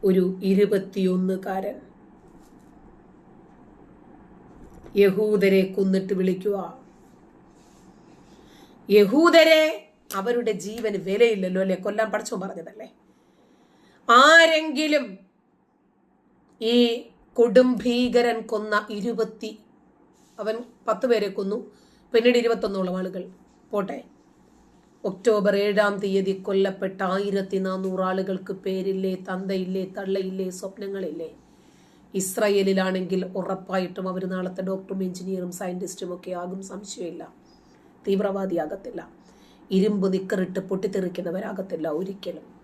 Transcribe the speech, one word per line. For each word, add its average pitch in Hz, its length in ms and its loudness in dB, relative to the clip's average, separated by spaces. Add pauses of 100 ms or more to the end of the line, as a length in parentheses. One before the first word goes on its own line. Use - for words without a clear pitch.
ഒരു 185 400 2
ഇരുപത്തിയൊന്നുകാരൻ 190 1300 0 (3250)
യഹൂദരെ 196 640 4
കൊന്നിട്ട് 190 520 0
വിളിക്കുക. 185 440 -2 (2250)
യഹൂദരെ 311 1000 6 (240)
അവരുടെ 233 360 -2
ജീവന് 208 460 -4
വിലയില്ലല്ലോ 190 640 2
അല്ലേ? 190 140 0
കൊല്ലാൻ 208 360 -4
പടച്ചോൻ 214 280 -6
പറഞ്ഞതല്ലേ? 190 520 -12 (1200)
ആരെങ്കിലും 302 1080 6 (1400)
ഈ 240 460 2 (260)
കൊടും 240 420 6
ഭീകരൻ 240 680 0
കൊന്ന 214 480 -2
ഇരുപത്തി, 220 680 -6 (800)
അവൻ 220 240 -6 (240)
പത്ത് 233 200 -2
പേരെ 214 200 2
കൊന്നു, 196 440 -6 (420)
പിന്നീട് 240 240 4
ഇരുപത്തൊന്നോളം 196 600 -2
ആളുകൾ, 185 340 -8 (400)
പോട്ടെ, 196 320 -6 (1000)
ഒക്ടോബർ 202 520 0
ഏഴാം 202 420 0
തീയതി 190 440 -2
കൊല്ലപ്പെട്ട 196 600 -2
ആയിരത്തി 196 560 -2
നാനൂറ് 190 440 -4
ആളുകൾക്ക് 185 520 -4
പേരില്ലേ, 190 640 -4
തന്തയില്ലേ, 185 680 -6
തള്ളയില്ലേ, 190 640 -6
സ്വപ്നങ്ങളില്ലേ? 180 840 -10 (800)
ഇസ്രായേലിലാണെങ്കിൽ 190 1120 0
ഉറപ്പായിട്ടും 185 840 -6
അവർ 185 160 -6
നാളത്തെ 185 360 -6
ഡോക്ടറും 190 420 -6
എഞ്ചിനീയറും 180 480 -6
സയന്റിസ്റ്റും 180 640 -8
ഒക്കെ 180 160 -12
ആകും, 180 320 -8
സംശയമില്ല. 175 720 -12 (760)
തീവ്രവാദിയാകത്തില്ല, 190 1000 -2 (640)
ഇരുമ്പ് 190 420 2
നിക്കറിട്ട് 185 460 -4
പൊട്ടിത്തെറിക്കുന്നവരാകത്തില്ല 185 1300 -6
ഒരിക്കലും. 175 640 -8 (100)